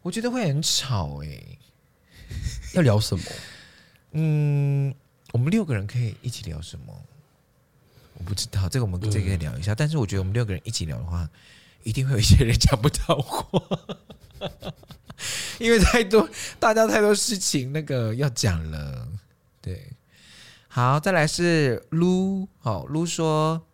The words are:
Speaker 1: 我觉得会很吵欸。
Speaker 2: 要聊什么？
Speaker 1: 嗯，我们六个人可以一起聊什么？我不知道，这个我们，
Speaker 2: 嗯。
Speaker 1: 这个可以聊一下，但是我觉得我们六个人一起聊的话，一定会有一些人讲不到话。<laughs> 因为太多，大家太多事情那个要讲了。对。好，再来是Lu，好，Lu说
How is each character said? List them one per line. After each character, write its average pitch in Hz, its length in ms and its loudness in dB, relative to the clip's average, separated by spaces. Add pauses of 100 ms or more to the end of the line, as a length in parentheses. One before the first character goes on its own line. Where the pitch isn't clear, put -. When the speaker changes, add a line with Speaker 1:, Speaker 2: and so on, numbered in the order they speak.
Speaker 1:
我 180 100 -6
觉 220 100 -4
得 240 80 -2
会 240 180 -2
很 143 140 0
吵 87 640 -2
欸。 67 340 -16 (1160)
Speaker 2:
要 180 80 2
聊 110 180 6
什 104 180 0
么？ 82 60 -4 (920)
Speaker 1:
嗯， 143 800 0 (380)
我 117 60 0
们 135 140 2
六 220 120 2
个 147 120 -2
人 98 100 -4
可 123 140 -4
以 117 220 -4
一 123 80 -6
起 - 160 -12
聊 78 160 -8
什 - 180 -14
么？ - 60 -16 (1300)
我 92 60 -12
不 95 100 -6
知 - 140 -4
道， 95 200 -2
这 131 120 -2
个 120 60 0
我 98 40 -4
们， 90 140 -4
Speaker 2:
嗯。 107 80 -2
Speaker 1:
这 101 80 0
个 95 80 -2
可 98 60 0
以 90 40 0
聊 76 200 -4
一 73 40 -8
下， 104 140 -2
但 151 120 0
是 156 100 -2
我 110 100 0
觉 98 80 -4
得 95 60 0
我 - 20 -2
们 95 100 -2
六 120 100 0
个 104 80 -4
人 90 120 -4
一 113 80 -8
起 87 140 -4
聊 69 120 -6
的 58 60 -8
话， 85 260 -4 (540)
一 110 100 -6
定 135 140 -2
会 135 60 0
有 104 60 2
一 107 40 2
些 - 200 8
人 113 140 4
讲 - 240 4
不 135 80 4
到 - 280 0
话。 - 440 -2 (760)
<laughs> - 240 -12 (960)
因 233 120 2
为 226 60 8
太 220 260 6
多， 208 240 6 (320)
大 220 140 4
家 220 140 6
太 214 140 4
多 208 120 6
事 202 240 0
情 135 340 -2
那 151 120 -4
个 120 320 -2
要 139 140 0
讲 85 420 0
了。 69 360 -8 (540)
对。 - 300 -12 (760)
好， 127 320 2
再 190 140 0
来 156 120 4
是 156 640 2
Lu， 185 600 0 (100)
好， 92 280 -4
Lu 156 180 -2
说 160 560 0 (120)